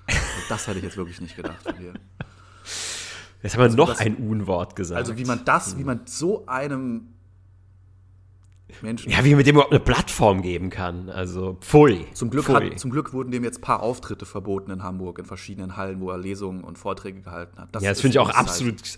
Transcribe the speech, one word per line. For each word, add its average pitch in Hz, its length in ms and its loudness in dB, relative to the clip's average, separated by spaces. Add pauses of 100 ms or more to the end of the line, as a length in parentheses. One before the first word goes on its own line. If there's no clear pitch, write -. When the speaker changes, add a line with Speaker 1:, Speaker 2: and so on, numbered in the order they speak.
Speaker 1:
Also - 140 0 (280)
das 110 200 -4
hätte 95 100 -4
ich 92 60 -6
jetzt 90 120 -10
wirklich 87 240 -10
nicht 90 160 -14
gedacht 85 260 -12
von - 160 -10
dir. 90 160 -16 (1500)
Speaker 2:
Jetzt 101 120 -4
haben 117 60 0
wir 127 40 10
Speaker 1:
Also 117 120 6
Speaker 2:
noch 123 140 6
Speaker 1:
das, 113 100 -4
Speaker 2:
ein 107 160 2
Unwort 101 600 -2
gesagt. 87 220 -4
Speaker 1:
also 120 200 -6
wie 127 60 -6
man 123 200 -2
das, 160 280 0
Speaker 2:
Hm. 135 60 -8
Speaker 1:
wie 139 60 -6
man 123 220 -4
so 180 400 -4
einem 131 680 -6 (1700)
Menschen 113 280 -8
Speaker 2:
Ja, 104 140 4
wie 147 100 10
man 139 100 8
dem 143 100 10
überhaupt 143 180 8
eine 135 80 6
Plattform 113 600 4
geben 90 280 -4
kann. 90 380 -8
Also, 92 520 -6
pfui. 127 520 8
Speaker 1:
Zum 117 180 -6
Glück 143 140 -2
Speaker 2:
Pfui. 139 280 4
Speaker 1:
hat, - 80 -12
zum 131 100 -6
Glück 143 220 -4
wurden 131 180 -6
dem 123 140 -2
jetzt 113 140 -6
ein - 40 -18
paar 117 180 0
Auftritte 117 460 -6
verboten 98 440 -6
in 92 120 -8
Hamburg, 92 380 -8
in 90 40 -14
verschiedenen 92 520 -12
Hallen, 95 240 -8
wo 92 100 -6
er 90 80 -8
Lesungen 95 460 -8
und 85 140 -16
Vorträge 95 440 -10
gehalten 87 360 -14
hat. 92 160 -16
Das 104 80 -4
Speaker 2:
Ja, 98 80 2
das 95 80 0
Speaker 1:
ist - 40 0
Speaker 2:
finde 131 140 4
ich - 20 8
auch 120 100 6
Speaker 1:
ein - 60 -2
Zeichen. 123 140 4
Speaker 2:
absolut, 117 340 -4 (160)